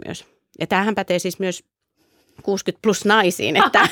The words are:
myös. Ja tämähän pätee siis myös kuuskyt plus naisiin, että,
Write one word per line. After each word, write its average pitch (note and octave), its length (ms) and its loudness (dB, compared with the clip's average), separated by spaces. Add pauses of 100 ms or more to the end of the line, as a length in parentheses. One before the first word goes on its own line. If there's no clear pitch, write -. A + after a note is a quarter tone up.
myös. - 200 -14 (340)
Ja E3 80 -6
tämähän G3+ 280 0
pätee F3+ 240 -2
siis F3+ 200 -6
myös F#3 240 -6 (800)
kuuskyt G3 380 -4
plus G#3 240 0
naisiin, G3+ 520 2
että, F#4 340 4